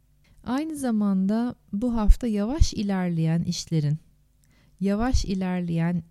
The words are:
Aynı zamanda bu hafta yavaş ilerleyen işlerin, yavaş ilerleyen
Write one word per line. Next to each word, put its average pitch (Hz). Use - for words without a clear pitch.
Aynı 294
zamanda 214
bu 233
hafta 220
yavaş 220
ilerleyen 175
işlerin, 156
yavaş 214
ilerleyen 175